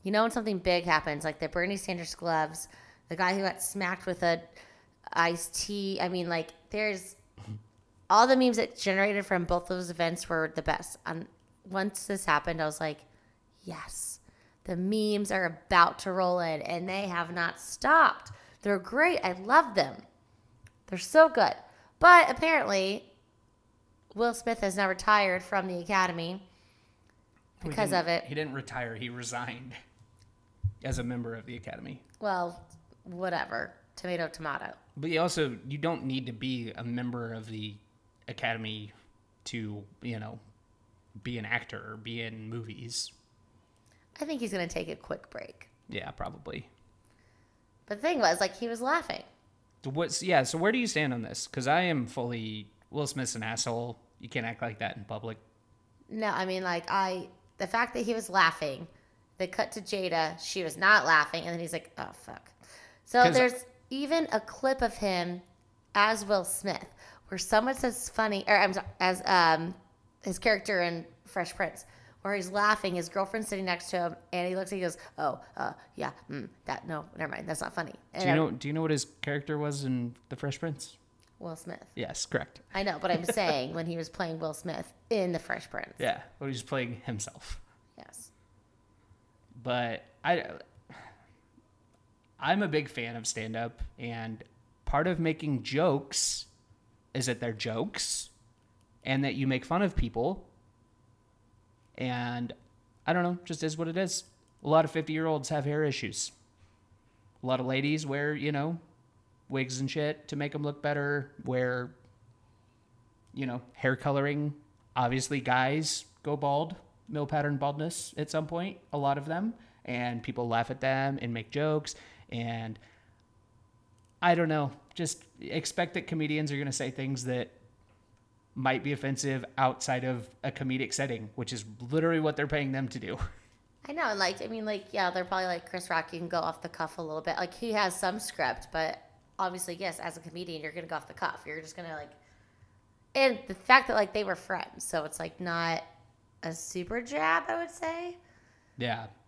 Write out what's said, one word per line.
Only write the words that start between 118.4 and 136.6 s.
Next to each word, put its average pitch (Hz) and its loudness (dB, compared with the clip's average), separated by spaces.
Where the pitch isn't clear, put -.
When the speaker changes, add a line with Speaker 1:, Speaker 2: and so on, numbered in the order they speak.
Speaker 2:
point, 170 -6
a 147 -2
lot 139 2
of 143 -6
them. 185 -2
And 120 -2
people 120 -4
laugh 117 2
at 135 -6
them 135 0
and 120 -4
make 113 -6
jokes. 151 0
And 113 -6
I 175 6
don't 165 4
know, 147 2
just - -4
expect 170 -4
that 175 -6
comedians 151 0
are 143 -4
gonna 139 -4
say 131 -4
things 131 -4
that 127 -2
might 131 0
be 143 -2
offensive 135 -2
outside 127 2
of 123 -4
a 135 -2
comedic 131 -2
setting, 117 -4
which 123 -6
is 107 -8
literally 160 4
what 156 2
they're 143 0
paying 143 0
them 135 -2
to - -8
do. 98 -6
<laughs> - -20
Speaker 1:
I 285 -8
know, 311 0
and, 202 -2
like, 190 2
I 190 -8
mean, 220 -6
like, 208 -4
yeah, 185 2
they're 180 -2
probably 185 -2
like, 175 -4
Chris 180 -8
Rock, 165 0
you 165 -8
can 170 -6
go 170 0
off 165 -4